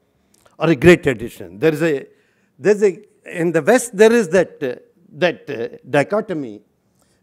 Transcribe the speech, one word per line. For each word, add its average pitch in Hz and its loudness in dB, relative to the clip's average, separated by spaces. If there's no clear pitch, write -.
or 156 0
a 160 2
great 160 6
tradition. 104 -8
There 156 0
is 147 -8
a, 147 -4
there's 196 0
a, 175 -2
in 170 -4
the 156 0
West, 202 0
there 220 6
is 220 0
that, 170 -2
uh, 127 -6
that, 151 -4
uh, 117 -10
dichotomy 143 -4